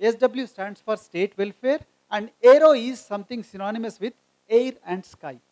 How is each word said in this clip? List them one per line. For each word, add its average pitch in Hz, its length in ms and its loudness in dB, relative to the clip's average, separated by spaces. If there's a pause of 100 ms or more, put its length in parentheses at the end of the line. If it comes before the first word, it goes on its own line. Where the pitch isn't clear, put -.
S 226 160 -2
W 254 300 -4
stands 196 340 -14
for 220 160 -6
state 185 420 -8
welfare 247 420 -6 (300)
and 208 200 -8 (120)
aero 302 300 8
is 247 280 -2
something 208 440 -12
synonymous 208 560 -10
with 240 140 -8 (340)
air 247 240 2 (120)
and 180 200 -10
sky. 135 340 -20 (140)